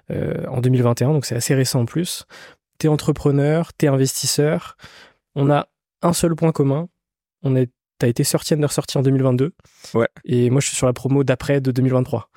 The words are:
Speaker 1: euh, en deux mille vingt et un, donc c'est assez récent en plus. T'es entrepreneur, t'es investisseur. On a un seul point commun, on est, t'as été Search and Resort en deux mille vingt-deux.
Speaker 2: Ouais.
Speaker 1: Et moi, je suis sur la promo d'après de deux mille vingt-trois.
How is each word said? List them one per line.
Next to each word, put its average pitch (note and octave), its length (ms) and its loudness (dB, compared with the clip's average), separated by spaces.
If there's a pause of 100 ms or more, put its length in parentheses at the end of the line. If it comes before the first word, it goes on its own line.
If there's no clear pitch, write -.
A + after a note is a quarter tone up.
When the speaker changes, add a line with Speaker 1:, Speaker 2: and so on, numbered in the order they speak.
(120)
Speaker 1:
euh, - 340 -4
en C3 140 -6
deux B2 100 0
mille B2+ 140 2
vingt A#2 180 0
et - 20 2
un, C#3+ 80 2
donc D3 140 0
c'est - 80 -6
assez B2 220 -2
récent C3 240 0
en A#2 40 0
plus. - 420 -6 (520)
T'es - 80 -2
entrepreneur, D3+ 840 0
t'es - 160 2
investisseur. C#3 880 0 (580)
On C#3 160 2
a D3 160 2 (360)
un E3+ 100 2
seul E3 240 0
point D#3+ 160 2
commun, D3 360 0 (540)
on C3+ 140 0
est, B2+ 160 2 (260)
t'as - 80 0
été A#2+ 160 0
Search - 300 -2
and D3+ 100 2
Resort C#3+ 320 -2
en C#3+ 80 0
deux C3+ 80 2
mille C3+ 140 2
vingt-deux. C3 280 0 (420)
Speaker 2:
Ouais. A#2 120 2 (180)
Speaker 1:
Et B2 260 2
moi, C3+ 100 2
je - 80 -4
suis - 80 -6
sur C3+ 100 0
la B2+ 60 2
promo C3+ 320 0
d'après C3 360 0
de C3 120 -2
deux B2 100 0
mille C3 100 2
vingt-trois. B2+ 440 -2